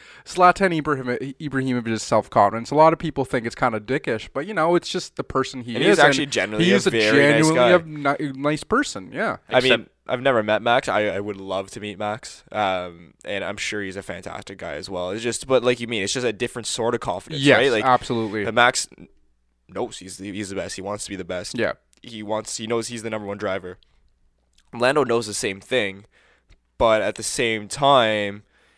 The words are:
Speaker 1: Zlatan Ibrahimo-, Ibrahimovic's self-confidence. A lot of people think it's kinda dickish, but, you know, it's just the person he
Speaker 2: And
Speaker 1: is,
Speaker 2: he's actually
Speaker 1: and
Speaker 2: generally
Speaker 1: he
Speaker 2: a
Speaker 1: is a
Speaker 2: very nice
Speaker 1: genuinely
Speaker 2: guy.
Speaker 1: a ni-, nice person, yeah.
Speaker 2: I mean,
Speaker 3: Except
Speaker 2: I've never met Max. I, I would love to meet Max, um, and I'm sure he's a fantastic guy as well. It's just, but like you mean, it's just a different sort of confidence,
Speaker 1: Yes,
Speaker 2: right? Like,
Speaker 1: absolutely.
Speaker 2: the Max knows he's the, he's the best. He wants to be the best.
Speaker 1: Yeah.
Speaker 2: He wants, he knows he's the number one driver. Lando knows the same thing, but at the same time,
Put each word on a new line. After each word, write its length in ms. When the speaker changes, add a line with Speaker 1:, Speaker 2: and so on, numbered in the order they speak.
Speaker 1:
Zlatan 540
Ibrahimo-, 400
Ibrahimovic's 640
self-confidence. 680
A 40
lot 180
of 60
people 260
think 200
it's 100
kinda 260
dickish, 520
but, 120
you 80
know, 220
it's 120
just 300
the 80
person 380
he 120
Speaker 2:
And 80
Speaker 1:
is, 140
Speaker 2:
he's 20
actually 260
Speaker 1:
and 60
Speaker 2:
generally 340
Speaker 1:
he 60
Speaker 2:
a 40
Speaker 1:
is 120
a 40
Speaker 2:
very 420
nice 140
Speaker 1:
genuinely 560
Speaker 2:
guy. 160
Speaker 1:
a 40
ni-, 160
nice 240
person, 480
yeah. 260
Speaker 2:
I 100
mean, 140
Speaker 3:
Except 160
Speaker 2:
I've 140
never 200
met 200
Max. 260
I, 220
I 100
would 180
love 340
to 100
meet 180
Max, 440
um, 600
and 180
I'm 140
sure 240
he's 160
a 40
fantastic 560
guy 180
as 140
well. 220
It's 100
just, 260
but 160
like 180
you 60
mean, 140
it's 120
just 120
a 80
different 340
sort 280
of 60
confidence, 420
Speaker 1:
Yes, 140
Speaker 2:
right? 140
Like, 120
Speaker 1:
absolutely. 640
Speaker 2:
the 80
Max 340
knows 300
he's 200
the, 140
he's 180
the 60
best. 220
He 40
wants 220
to 60
be 80
the 80
best. 320
Speaker 1:
Yeah. 160
Speaker 2:
He 220
wants, 340
he 100
knows 200
he's 160
the 60
number 180
one 100
driver. 400
Lando 300
knows 240
the 60
same 260
thing, 460
but 240
at 140
the 80
same 440
time, 760